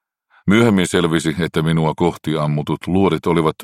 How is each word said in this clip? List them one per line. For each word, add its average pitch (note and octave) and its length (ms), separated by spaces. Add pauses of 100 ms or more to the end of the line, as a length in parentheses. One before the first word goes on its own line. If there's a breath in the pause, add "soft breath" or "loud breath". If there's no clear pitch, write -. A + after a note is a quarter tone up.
(460 soft breath)
Myöhemmin G2+ 420
selvisi, D#2+ 500
että E2 240
minua D#2+ 340
kohti D#2 420
ammutut D2+ 480
luodit F2 400
olivat E2 380